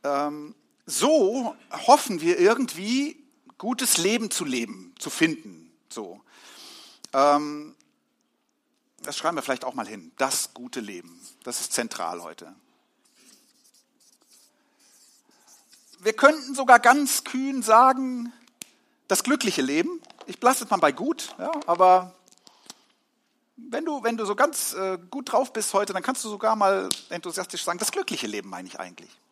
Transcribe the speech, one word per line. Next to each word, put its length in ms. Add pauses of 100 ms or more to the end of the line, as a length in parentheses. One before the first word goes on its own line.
Ähm, 500 (320)
so 680 (320)
hoffen 320
wir 180
irgendwie, 840 (380)
gutes 400
Leben 320
zu 140
leben, 520
zu 140
finden. 640 (160)
So. 320 (920)
Ähm, 640 (1300)
das 140
schreiben 200
wir 60
vielleicht 220
auch 100
mal 140
hin. 300
Das 360
gute 240
Leben. 420 (220)
Das 180
ist 120
zentral 500
heute. 320 (3500)
Wir 120
könnten 420
sogar 240
ganz 460
kühn 380
sagen, 720 (760)
das 160
glückliche 380
Leben. 380 (260)
Ich 140
lasse 240
es 60
mal 60
bei 160
gut, 460
ja, 120 (160)
aber 480 (1400)
wenn 280
du, 200
wenn 120
du 80
so 120
ganz, 380
äh, 240 (120)
gut 220
drauf 200
bist 220
heute, 180
dann 120
kannst 200
du 40
sogar 260
mal 340 (200)
enthusiastisch 560
sagen, 160
das 100
glückliche 380
Leben 200
meine 200
ich 100
eigentlich. 320 (220)